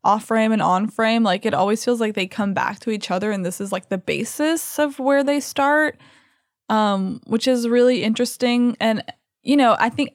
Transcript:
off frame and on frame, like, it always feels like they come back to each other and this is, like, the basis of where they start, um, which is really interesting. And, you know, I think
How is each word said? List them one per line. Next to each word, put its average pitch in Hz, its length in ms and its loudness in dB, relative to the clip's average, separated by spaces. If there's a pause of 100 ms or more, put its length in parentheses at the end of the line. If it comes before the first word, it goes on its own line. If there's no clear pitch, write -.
off 208 220 2
frame 220 280 2
and 214 80 0
on 185 280 2
frame, 226 340 0
like, 208 240 0
it 214 80 0
always 208 280 0
feels 240 180 0
like 214 140 -2
they 185 120 -2
come 202 260 -4
back - 280 -2
to 226 100 -6
each 214 200 -6
other 196 200 -2
and 190 160 -4
this 185 140 -6
is, 202 120 -6
like, 190 160 -8
the 196 80 -2
basis 302 800 -4
of 294 200 -2
where 277 260 2
they 285 160 0
start, 294 560 0 (720)
um, 202 580 0
which 226 220 -2
is 240 200 0
really 240 340 4
interesting. 240 760 0
And, 220 220 0 (400)
you 277 140 2
know, 240 220 6
I 233 100 2
think 262 260 -4